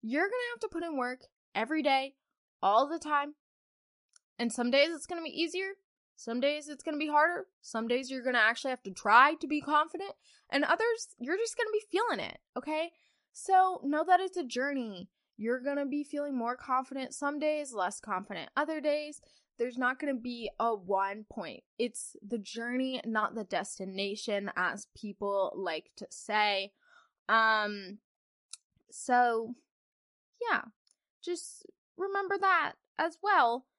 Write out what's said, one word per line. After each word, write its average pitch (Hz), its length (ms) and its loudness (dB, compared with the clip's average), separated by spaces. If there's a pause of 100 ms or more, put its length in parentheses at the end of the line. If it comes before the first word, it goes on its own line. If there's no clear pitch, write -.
you're 262 220 0
gonna 480 300 -2
have 466 80 -10
to 440 80 -6
put 339 140 -6
in 320 140 -4
work 247 300 -4 (260)
every 254 300 0
day, 269 320 2 (480)
all 226 240 6
the 294 120 -4
time. 202 360 -2 (1040)
And 240 120 0
some 240 200 0
days 285 180 6
it's 311 160 -8
gonna 339 160 -6
be 320 80 -8
easier. 359 440 -4 (420)
Some 233 240 -6
days 294 300 0
it's 294 140 -14
gonna 302 140 -2
be 302 120 -2
harder. 339 380 4 (140)
Some 226 260 -4
days 254 220 0
you're 262 140 -6
gonna 247 140 2
actually 240 340 4
have 254 120 -6
to 196 80 -10
try 247 440 8
to 311 120 -8
be 302 120 0
confident. 320 540 0 (360)
And 285 140 2
others, 453 460 2 (100)
you're 285 180 -2
just 453 200 -2
gonna 440 160 0
be 427 180 0
feeling 381 300 0
it, - 180 -10 (180)
okay? 311 340 -4 (420)
So 370 500 4
know 302 220 0
that 359 160 6
it's 370 160 -4
a 320 80 -4
journey. 240 640 -6 (260)
You're 233 240 -2
gonna 285 260 -2
be 285 200 -4
feeling 285 320 -4
more 240 180 -2
confident 262 580 -4
some 294 240 -4
days, 302 360 -2
less 202 260 -2
confident 196 560 -6
other 302 240 0
days. 294 400 -2 (380)
There's 240 200 -2
not 254 220 0
gonna 285 160 0
be 240 420 -6
a 226 160 2
one 196 560 0
point. 165 360 -10 (120)
It's - 380 -4 (100)
the 214 120 -4
journey, 247 680 -4
not 220 300 -2
the 220 80 -4
destination, 196 1120 -4
as 180 400 -2
people 202 580 -2
like 165 440 -6
to 214 120 -14
say. 208 640 0 (560)
Um, 208 680 2 (920)
so, 240 680 2 (920)
yeah, - 120 2 (600)
just - 440 -10 (320)
remember 392 400 -2
that 359 360 2 (240)
as 330 240 -2
well 262 440 4 (140)